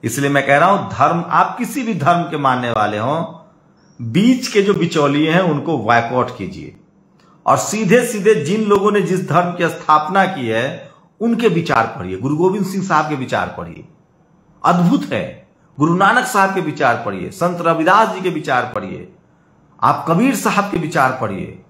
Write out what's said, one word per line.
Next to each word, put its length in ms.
इसलिए 260
मैं 180
कह 100
रहा 120
हूं, 200
धर्म, 400
आप 280
किसी 260
भी 100
धर्म 300
के 140
मानने 340
वाले 260
हों, 240
बीच 480
के 140
जो 120
बिचौलिए 580
हैं 100
उनको 360
बॉयकॉट 600
कीजिए 420
और 120
सीधे 500
सीधे 280
जिन 280
लोगों 280
ने 100
जिस 280
धर्म 220
की 180
स्थापना 560
की 220
है 440
उनके 260
विचार 400
पढ़िए, 300
गुरु 200
गोविंद 280
सिंह 180
साहब 260
के 60
विचार 420
पढ़िए, 300
अद्भुत 400
है। 440
गुरु 180
नानक 300
साहब 280
के 80
विचार 440
पढ़िए, 260
संत 300
रविदास 480
जी 120
के 80
विचार 460
पढ़िए, 380
आप 280
कबीर 280
साहब 360
के 60
विचार 440
पढ़िए। 480